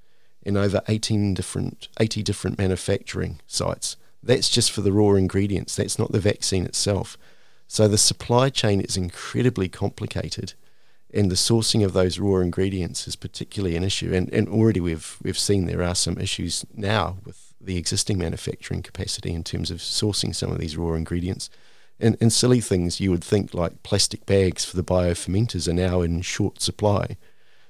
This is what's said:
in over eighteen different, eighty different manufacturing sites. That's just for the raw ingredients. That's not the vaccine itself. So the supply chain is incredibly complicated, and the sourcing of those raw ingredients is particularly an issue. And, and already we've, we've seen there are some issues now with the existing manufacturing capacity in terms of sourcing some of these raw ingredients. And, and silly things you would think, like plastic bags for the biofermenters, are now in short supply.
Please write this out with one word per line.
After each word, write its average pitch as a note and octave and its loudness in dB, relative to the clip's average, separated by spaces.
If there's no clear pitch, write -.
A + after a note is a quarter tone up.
in G2+ 0
over G2 2
eighteen G#2+ 2
different, F#2 -6
eighty A2 0
different - -2
manufacturing F#2 -2
sites. - -4
That's - 2
just - 2
for G#2 -4
the G2 2
raw G#2 6
ingredients. G2 2
That's G2+ -2
not - -2
the G#2+ 2
vaccine F#2 0
itself. - -2
So G#2+ 4
the G2+ 4
supply B2 4
chain G2+ 2
is - -4
incredibly G2+ 0
complicated, - -6
and G2+ 4
the F2+ 0
sourcing A2+ 4
of F#2 2
those F#2 2
raw G2 4
ingredients F#2 0
is - -8
particularly - -6
an E2+ 0
issue. F2+ -2
And, F#2 0
and - 2
already A2 4
we've, E2 -4
we've - -4
seen G2 2
there E2+ -2
are F2+ 0
some F2 -2
issues F#2 -4
now G2 -2
with - -18
the F#2 -6
existing G2 -2
manufacturing F2 -6
capacity - -8
in E2 -4
terms E2+ -6
of E2+ -8
sourcing - -2
some F2+ -4
of E2+ -4
these D#2+ -6
raw E2+ -2
ingredients. F2 -4
And, A2+ 4
and A2+ 6
silly B2 4
things F2 0
you G2 2
would F2 0
think, - 0
like E2+ -4
plastic - -2
bags G2 2
for - -8
the F2+ 0
biofermenters, F2+ 0
are F2 0
now F2+ 2
in E2+ 0
short - -4
supply. - 0